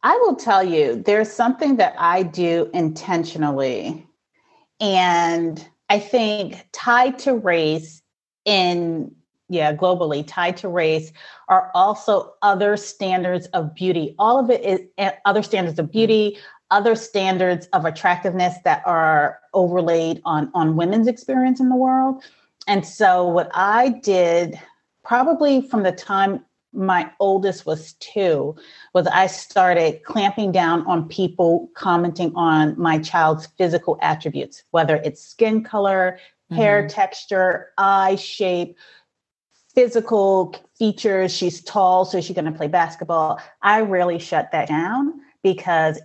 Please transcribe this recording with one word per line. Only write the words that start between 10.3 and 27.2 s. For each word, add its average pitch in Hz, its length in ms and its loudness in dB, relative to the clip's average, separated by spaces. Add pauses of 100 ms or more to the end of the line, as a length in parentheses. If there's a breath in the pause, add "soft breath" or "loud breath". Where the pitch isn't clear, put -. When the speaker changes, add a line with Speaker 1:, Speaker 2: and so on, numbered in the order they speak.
Speaker 1:
to 202 100 -10
race 160 440 -2 (360 loud breath)
are 185 260 2
also 202 680 0
other 208 340 2
standards 180 720 -4
of 156 260 -6
beauty. 170 440 -4
All 226 200 4
of 247 120 0
it 240 120 2
is, 190 180 0 (180)
eh, 196 140 -2 (120)
other 202 180 2
standards 175 360 -4
of 156 80 -4
Speaker 2:
Mm-hmm. 214 120 -4
Speaker 1:
beauty, 214 400 2 (320 loud breath)
other 208 260 4
standards 185 760 -2
of 160 120 0
attractiveness 180 720 -2 (100)
that - 220 0
are 160 520 2 (140)
overlaid 170 720 0
on, 151 300 -2
on 160 220 2
women's 196 300 2
experience 254 540 0
in 262 80 2
the 254 80 2
world. 262 480 0 (420 loud breath)
And 202 200 -2
so 180 420 2
what 170 260 0
I 220 360 2 (120)
did 175 560 0 (460 loud breath)
probably 277 640 2
from 220 140 -2
the 180 100 0
time 196 520 -2 (280)
my 185 360 -2 (120)